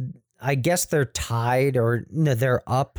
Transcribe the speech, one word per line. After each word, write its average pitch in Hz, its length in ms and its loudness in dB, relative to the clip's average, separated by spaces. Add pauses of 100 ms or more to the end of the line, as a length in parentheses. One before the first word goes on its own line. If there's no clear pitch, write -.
(420)
I 139 140 -2
guess 170 300 0
they're 147 200 0
tied 127 720 0
or, 117 320 0
no, 147 240 2
they're 123 320 0
up. 131 340 -2